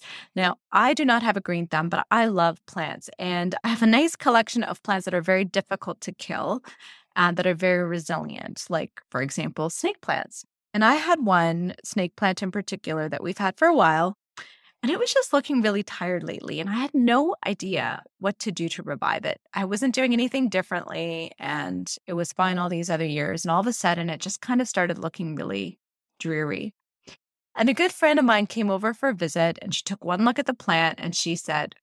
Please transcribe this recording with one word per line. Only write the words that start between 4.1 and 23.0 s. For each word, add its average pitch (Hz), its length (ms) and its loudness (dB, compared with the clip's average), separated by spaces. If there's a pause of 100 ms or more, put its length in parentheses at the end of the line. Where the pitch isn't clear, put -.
collection 233 480 2
of - 180 -8
plants 190 240 -2
that 185 80 -2
are 175 80 2
very 190 240 2
difficult - 560 -4
to 180 100 -8
kill, - 520 -6 (520)
uh, 175 180 4
that 175 120 -2
are 180 80 4
very 180 300 2
resilient, 165 840 -6
like, - 320 -6 (100)
for 127 100 -2
example, 156 480 -4
snake - 320 -4
plants. - 420 -6 (300)
And 214 100 2
I 247 120 6
had 320 280 2
one 175 600 2
snake 180 320 -4
plant 185 260 0
in 190 80 -4
particular 160 580 -6
that 147 140 -6
we've 180 160 -6
had 196 200 -2
for 320 100 6
a 339 80 6
while, 170 420 4 (640)
and 240 100 0
it 403 80 0
was 480 140 0
just 523 180 2
looking 277 300 2
really 208 220 0
tired 175 400 -4
lately, - 360 -8
and 190 100 -4
I 202 40 -2
had 254 200 -2
no 262 420 4 (120)
idea 139 560 -4 (160)
what 202 200 -2
to 214 120 -4
do 165 160 -4
to - 160 -8
revive - 400 -2
it. - 160 -4 (140)
I 196 100 -2
wasn't 208 320 0
doing 262 160 2
anything 247 380 0
differently, 165 880 -4
and - 540 -6 (120)
it 180 80 -8
was 170 200 -4
fine 185 240 0
all 180 100 -2
these 170 220 -4
other 160 160 0